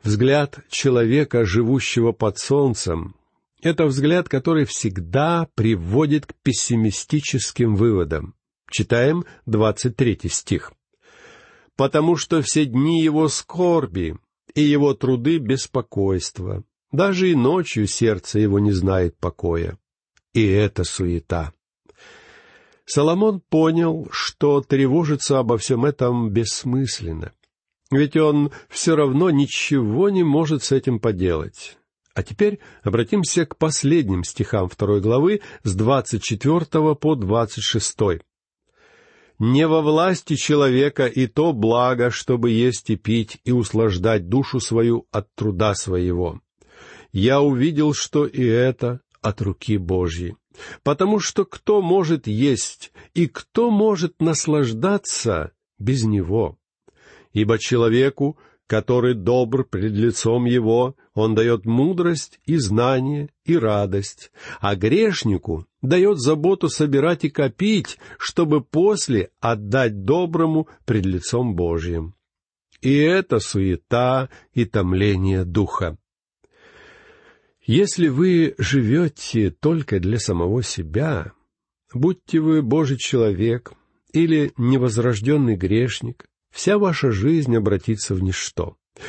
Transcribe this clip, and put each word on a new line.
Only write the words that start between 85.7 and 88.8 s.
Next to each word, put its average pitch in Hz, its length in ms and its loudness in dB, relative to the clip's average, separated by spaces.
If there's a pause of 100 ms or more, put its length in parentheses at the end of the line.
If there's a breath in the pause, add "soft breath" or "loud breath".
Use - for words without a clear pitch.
вся - 260 0
ваша 175 340 0
жизнь 123 460 2
обратится 101 580 -2
в 92 80 -2
ничто. 90 540 -6 (320 loud breath)